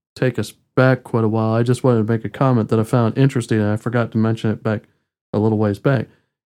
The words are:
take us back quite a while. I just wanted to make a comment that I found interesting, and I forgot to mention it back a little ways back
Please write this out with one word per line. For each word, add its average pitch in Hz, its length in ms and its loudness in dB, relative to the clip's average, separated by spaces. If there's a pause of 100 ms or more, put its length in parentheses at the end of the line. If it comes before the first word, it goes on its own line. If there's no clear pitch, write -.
(160)
take 127 220 -2
us 104 140 -8 (240)
back 127 280 2
quite 113 200 -2
a 110 40 0
while. 110 240 0
I 113 100 2
just 123 220 0
wanted 117 220 2
to 110 60 -4
make 113 120 -2
a 101 60 -8
comment 123 400 0
that 113 100 2
I 107 40 -2
found 117 340 0
interesting, 127 420 0
and 104 80 0
I 107 80 0
forgot 113 360 -4
to 113 60 -2
mention 110 320 0
it 104 120 -6
back 107 220 -4 (500)
a 104 40 0
little 107 200 2
ways 104 200 0
back 135 300 0 (400)